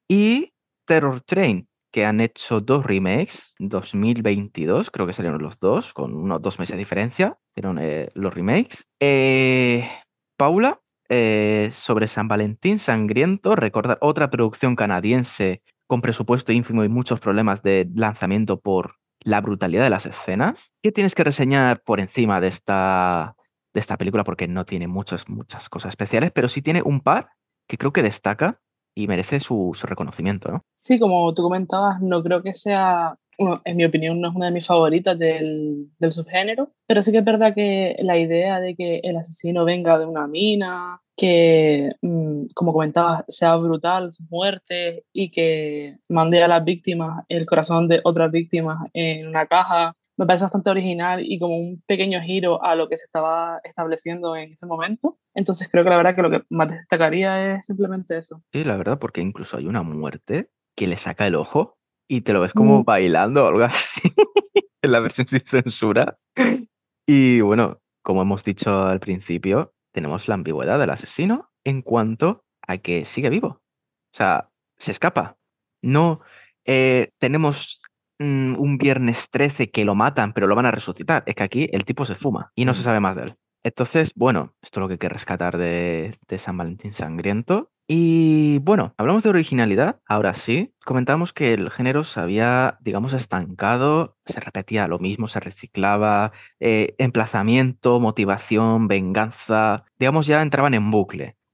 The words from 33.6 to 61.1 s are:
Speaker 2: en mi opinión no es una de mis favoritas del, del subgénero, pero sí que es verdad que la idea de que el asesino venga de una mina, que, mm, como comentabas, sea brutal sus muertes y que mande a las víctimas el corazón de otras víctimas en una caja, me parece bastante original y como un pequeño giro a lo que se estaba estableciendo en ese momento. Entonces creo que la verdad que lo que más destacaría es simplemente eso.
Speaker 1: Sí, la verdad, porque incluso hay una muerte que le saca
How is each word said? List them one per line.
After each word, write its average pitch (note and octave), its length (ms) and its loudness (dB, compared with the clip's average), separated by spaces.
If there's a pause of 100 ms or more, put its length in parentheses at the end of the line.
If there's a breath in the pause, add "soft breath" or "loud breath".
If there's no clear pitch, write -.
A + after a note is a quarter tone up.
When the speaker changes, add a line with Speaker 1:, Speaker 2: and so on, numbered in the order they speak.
Speaker 2:
en F3 140 -6
mi E3+ 80 4
opinión E3 340 -2
no F3 100 -2
es E3+ 60 -8
una F3+ 120 -2
de F3 60 -2
mis E3+ 140 -6
favoritas E3+ 520 4
del, D#3 680 -2 (120)
del E3 120 0
subgénero, F#3+ 600 -4 (160)
pero G#3 140 4
sí G3+ 100 2
que A3 80 6
es G#3+ 60 4
verdad A3 280 4
que G3 500 0
la F3+ 140 2
idea E3+ 420 2
de F#3 160 -4
que F3 280 -4
el - 140 -4
asesino E3+ 460 -4
venga E3+ 360 4
de D#3+ 60 -2
una D#3 220 -6
mina, F3+ 720 -2 (160)
que, D#3+ 760 4 (100)
mm, D#3+ 520 -2
como E3+ 200 0
comentabas, D#3+ 560 0
sea E3 260 2
brutal E3+ 560 -2
sus E3 180 -18
muertes F3 760 -6 (100)
y G3 180 -4
que D3+ 640 -2 (120)
mande E3+ 340 4
a F3 60 6
las E3 160 4
víctimas E3 640 -4
el E3+ 160 -2
corazón E3 420 2
de E3 160 4
otras E3 280 2
víctimas E3 480 -2 (120)
en D#3+ 360 -4
una D#3+ 180 -2
caja, E3+ 500 2 (220)
me F#3+ 80 0
parece F3+ 200 4
bastante G3 240 0
original F3+ 560 -2
y F#3 140 -6
como E3+ 180 -2
un F3 300 -8
pequeño F#3+ 340 0
giro F3+ 420 0
a F3 120 4
lo D#3+ 140 0
que D#3+ 80 -2
se D#3+ 80 -16
estaba E3 580 -2
estableciendo E3 720 -6
en D#3+ 180 -12
ese E3+ 120 -18
momento. F3 520 -4 (160)
Entonces F#3 380 -2
creo F3 120 6
que F3+ 60 4
la F3 80 6
verdad F3+ 180 4
que F#3 60 0
lo E3+ 80 2
que E3 200 0
más E3 200 0
destacaría F#3+ 840 -2
es F#3+ 100 -10
simplemente F#3+ 520 -4
eso. E3 240 -14 (120)
Speaker 1:
Sí, D3 100 -4
la B2+ 140 0
verdad, G#2 220 -2
porque A2 220 -6
incluso - 360 -8
hay C2+ 80 -8
una G2+ 180 -2
muerte D#2 640 -6 (260)
que G2 120 -2
le F2+ 100 -2
saca - 280 -4